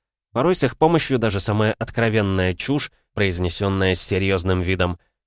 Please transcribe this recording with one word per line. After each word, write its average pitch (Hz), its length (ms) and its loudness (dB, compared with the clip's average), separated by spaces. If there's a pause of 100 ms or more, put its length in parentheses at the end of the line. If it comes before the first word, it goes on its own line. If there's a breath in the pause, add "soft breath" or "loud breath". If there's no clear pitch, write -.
(340)
Порой 165 220 2
с - 80 0
их 131 140 0
помощью 156 420 2
даже 107 200 0
самая 107 340 0
откровенная 98 800 0
чушь, 139 380 -4 (220)
произнесенная 95 840 0
с - 60 0
серьезным 95 600 0
видом — 90 380 -2 (280)